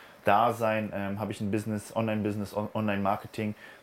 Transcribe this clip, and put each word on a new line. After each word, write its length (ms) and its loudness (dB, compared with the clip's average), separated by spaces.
Dasein, 720 4
ähm, 240 -4
hab 100 -2
ich 120 -6
ein 100 -2
Business, 420 -2
Online-Business, 600 -2
On-, 180 -2
Online-Marketing, 800 -2